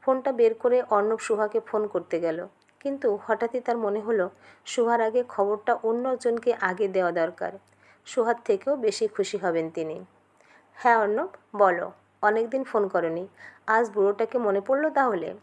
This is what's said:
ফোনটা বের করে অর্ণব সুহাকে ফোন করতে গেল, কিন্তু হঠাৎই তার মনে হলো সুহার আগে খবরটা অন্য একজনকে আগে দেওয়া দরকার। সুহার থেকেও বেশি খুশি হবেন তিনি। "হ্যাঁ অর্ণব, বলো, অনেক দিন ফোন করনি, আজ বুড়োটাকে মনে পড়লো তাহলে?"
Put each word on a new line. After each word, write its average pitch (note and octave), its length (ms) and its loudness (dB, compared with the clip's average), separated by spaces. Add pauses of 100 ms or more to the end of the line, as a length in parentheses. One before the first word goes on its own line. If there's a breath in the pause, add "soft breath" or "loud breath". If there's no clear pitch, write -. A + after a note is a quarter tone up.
ফোনটা C4 300 0
বের A3+ 220 4
করে B3 280 2
অর্ণব G#3+ 360 2
সুহাকে G#3+ 420 -2
ফোন G#3+ 260 -4
করতে F3 340 -4
গেল, E3+ 260 -4 (340)
কিন্তু C#4 460 -2
হঠাৎই A#3 340 -2
তার A#3+ 160 -2
মনে G#3+ 240 -2
হলো G#3 300 0 (340 loud breath)
সুহার A#3 360 2
আগে A3+ 280 0
খবরটা G#3 460 0
অন্য A#3+ 340 -2
একজনকে A#3+ 460 0
আগে F#3+ 340 -2
দেওয়া F#3 240 0
দরকার। E3 400 -2 (540 soft breath)
সুহার A#3 280 0 (100)
থেকেও A3+ 320 0
বেশি A3 300 0
খুশি G#3 320 -2
হবেন E3 320 0
তিনি। D#3+ 340 -8 (680 soft breath)
"হ্যাঁ A#3 240 4
অর্ণব, A3 300 0 (280)
বলো, F3+ 360 2 (300)
অনেক A3 280 2
দিন C4 140 -2
ফোন G#3 240 0
করনি, E3+ 400 -2 (380 loud breath)
আজ A3 240 2
বুড়োটাকে G3+ 480 2
মনে G3+ 220 2
পড়লো C#4 300 0
তাহলে?" G#3 520 0